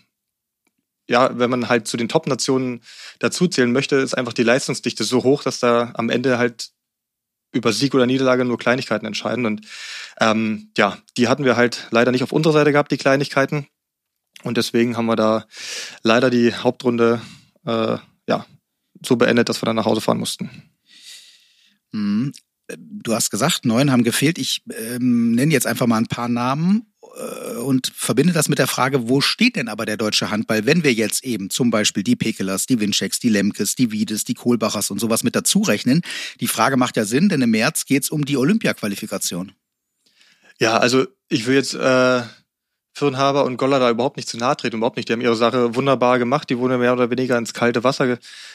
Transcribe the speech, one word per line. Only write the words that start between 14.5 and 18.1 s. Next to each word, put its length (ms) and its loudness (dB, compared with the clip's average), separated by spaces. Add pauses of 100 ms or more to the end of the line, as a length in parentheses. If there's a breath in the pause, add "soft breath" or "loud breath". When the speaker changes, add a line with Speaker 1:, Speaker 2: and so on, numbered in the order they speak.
Speaker 1:
deswegen 400 0
haben 120 -2
wir 100 0
da 280 0 (560 loud breath)
leider 280 4
die 240 4
Hauptrunde, 640 0 (460 loud breath)
äh, 320 -2 (280)